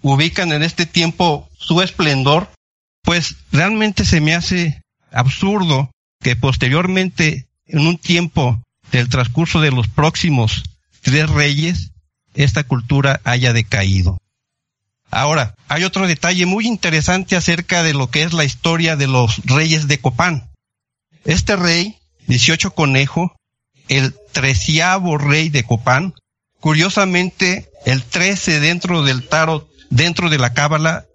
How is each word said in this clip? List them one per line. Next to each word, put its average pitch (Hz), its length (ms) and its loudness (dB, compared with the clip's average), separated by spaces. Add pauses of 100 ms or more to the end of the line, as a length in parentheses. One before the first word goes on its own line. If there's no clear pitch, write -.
ubican 156 520 0
en 147 100 0
este 170 220 -2
tiempo 165 720 -2
su 170 240 0
esplendor, 151 680 0 (520)
pues 170 340 -2 (160)
realmente 208 540 0
se 170 160 4
me 156 140 2
hace 175 460 -2 (300)
absurdo 143 800 0 (300)
que 123 140 0
posteriormente, 156 1120 0 (160)
en 156 200 0
un 165 120 2
tiempo 160 640 0 (300)
del 123 180 0
transcurso 131 520 0
de 151 100 2
los 120 160 0
próximos 147 760 0 (380)
tres 151 280 2
reyes, 147 600 0 (420)
esta 143 300 0
cultura 135 600 0
haya 123 280 0
decaído. 98 680 0 (920)
Ahora, 139 440 0 (120)
hay 160 160 -2
otro 190 240 -2
detalle 175 380 0
muy 202 200 0
interesante 185 680 0
acerca 170 480 0
de 160 100 0
lo 131 160 -2
que 151 140 0
es 165 100 -2
la 160 120 2
historia 165 500 -2
de 139 120 -2
los 123 380 0
reyes 156 420 2
de 143 120 0
Copán. 165 520 -2 (760)
Este 185 300 0
rey, 180 420 0 (300)
dieciocho 160 460 0
Conejo, 143 640 0 (520)
el 135 280 -2 (160)
treceavo 160 840 0
rey 147 320 0
de 143 140 0
Copán, 131 500 0 (460)
curiosamente, 180 1080 0 (160)
el 131 180 0
trece 180 560 -2
dentro 170 440 0
del 127 240 -2
tarot, 160 400 0 (220)
dentro 165 400 0
de 151 80 0
la 120 160 0
cábala 151 600 -2